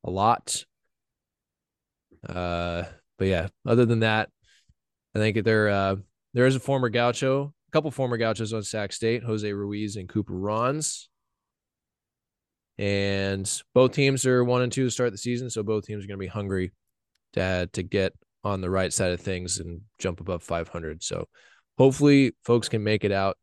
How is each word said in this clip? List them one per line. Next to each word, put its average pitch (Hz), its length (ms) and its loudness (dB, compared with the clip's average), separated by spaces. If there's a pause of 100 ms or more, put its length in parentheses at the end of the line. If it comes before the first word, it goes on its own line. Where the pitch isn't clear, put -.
a - 60 -6
lot. 101 540 0 (1600)
Uh, 87 560 -4 (340)
but 95 80 0
yeah, 92 220 0 (180)
other 117 200 6
than 113 140 2
that, 110 300 0 (880)
I - 20 0
think 107 240 2
there, 110 260 4
uh, 98 280 2 (360)
there 123 140 4
is 131 80 4
a 127 60 -2
former 131 300 0
Gaucho 131 600 0 (160)
a - 20 -20
couple 156 200 0
former 120 260 -2
Gauchos 110 360 -2
on 110 100 -4
Sac 101 300 -6
State, 113 300 0
Jose 107 300 -2
Ruiz 104 440 -4
and 92 120 -10
Cooper 101 260 -4
Rons. 117 760 -2 (1700)
And 98 720 0 (240)
both 131 180 6
teams 135 320 2
are 127 200 4
one 123 180 2
and 120 100 -2
two 135 120 0
to 120 60 0
start 120 220 -2
the - 60 -12
season, 123 320 -4
so 110 120 -4
both 107 220 -2
teams 104 200 -10
are 98 40 -12
gonna 98 100 -10
be 95 80 -6
hungry 95 460 -4 (600)
to, 92 380 0
to 95 100 -4
get 95 320 0 (300)
on 101 160 -2
the 90 100 -4
right 95 220 0
side 92 200 0
of 87 80 -4
things 90 380 -6
and 85 240 -10 (160)
jump 90 220 -4
above 87 220 -6
five 85 260 -4
hundred. 80 340 -10
So - 260 -8 (480)
hopefully 139 580 6 (100)
folks 120 240 2
can 110 140 -2
make 107 220 2
it 101 80 0
out 98 300 0